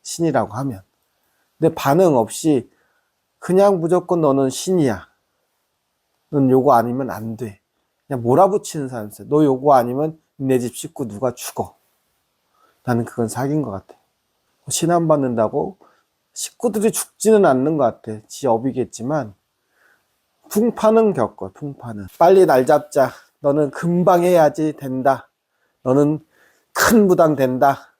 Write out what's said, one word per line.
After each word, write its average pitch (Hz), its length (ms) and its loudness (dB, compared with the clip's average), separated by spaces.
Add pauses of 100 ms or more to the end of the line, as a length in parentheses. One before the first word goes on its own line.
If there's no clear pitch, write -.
신이라고 131 520 -2
하면. 120 280 -8 (760)
근데 160 160 0
반응 151 420 2
없이 123 540 -2 (680)
그냥 196 420 2
무조건 175 420 0
너는 135 260 2
신이야. 131 580 -2 (1200)
넌 135 200 2
요거 131 220 4
아니면 120 380 0
안 110 260 -10
돼. 107 240 -14 (460)
그냥 127 160 -6
몰아붙이는 156 680 0
사람 113 200 -12
있어. 101 160 -20
너 147 200 2
요거 135 300 2
아니면 131 440 0 (180)
내 131 220 0
집 120 160 -4
식구 - 320 -12
누가 120 280 -6
죽어. - 420 -12 (1080)
나는 117 200 -2
그건 113 240 -6
사기인 139 320 -4
것 123 100 -8
같아. - 280 -14 (720)
신 165 200 -2
안 165 180 0
받는다고 139 680 0 (560)
식구들이 214 600 -4
죽지는 208 520 0
않는 143 320 2
것 139 80 0 (180)
같아. 107 260 -12
지 - 180 -10
업이겠지만, 120 880 -4 (1120)
풍파는 220 640 2
겪어, 104 400 -4
풍파는. 117 540 -14 (120)
빨리 185 280 6
날 131 180 4
잡자. 147 460 0 (300)
너는 147 300 0
금방 175 540 0
해야지 156 520 2
된다. 131 520 -4 (540)
너는 147 420 0 (480)
큰 208 340 4
무당 175 300 2
된다. 131 640 0